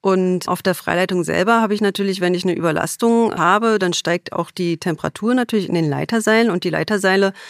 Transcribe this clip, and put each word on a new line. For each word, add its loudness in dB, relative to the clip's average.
Und 0
auf -4
der 0
Freileitung -2
selber 0
habe 0
ich -2
natürlich, 0
wenn 2
ich -4
eine 0
Überlastung 0
habe, 2
dann 0
steigt -4
auch -6
die -2
Temperatur -2
natürlich 0
in -4
den 0
Leiterseilen. 2
Und -2
die -2
Leiterseile 0